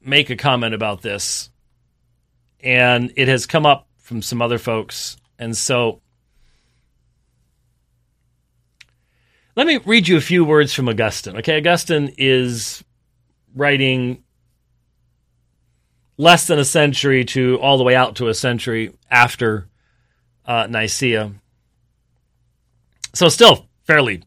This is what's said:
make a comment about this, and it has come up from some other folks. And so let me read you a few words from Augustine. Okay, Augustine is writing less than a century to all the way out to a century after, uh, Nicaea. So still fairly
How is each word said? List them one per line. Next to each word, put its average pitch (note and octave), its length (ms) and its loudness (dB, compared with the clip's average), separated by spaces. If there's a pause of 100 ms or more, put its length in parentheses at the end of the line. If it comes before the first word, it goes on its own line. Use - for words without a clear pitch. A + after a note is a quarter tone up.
make C3+ 280 0
a B2 60 -6
comment A#2+ 380 -2
about G#2 280 -6
this, - 480 -10 (1120)
and B2 540 0
it C3 120 0
has B2+ 180 0
come D3+ 200 0
up C#3+ 220 2 (100)
from A#2 240 -12
some A#2+ 200 -8
other A#2+ 160 -2
folks. - 600 -8 (220)
And A2+ 160 -10
so A#2+ 460 -4 (3500)
let C#4 120 0
me D4+ 100 0
read G#3 300 0
you F3 100 4
a C#3+ 40 2
few F3 240 0
words D3+ 280 2
from B2+ 140 -4
Augustine. G#2+ 500 -4
Okay, D#3 200 -2
Augustine D#3 600 -2
is B2+ 680 -2 (680)
writing C3 720 -2 (1900)
less E3 300 4
than D#3 120 2
a C#3 60 0
century C#3 600 0
to B2+ 340 0
all C3+ 180 4
the B2+ 60 0
way B2 120 4
out B2 220 2
to A#2+ 100 -4
a A2 60 0
century A2+ 600 -4 (160)
after, A#2+ 580 0 (800)
uh, A#2 240 -2
Nicaea. A2 640 -2 (1800)
So F3+ 140 2
still G3+ 400 6 (160)
fairly B2 440 0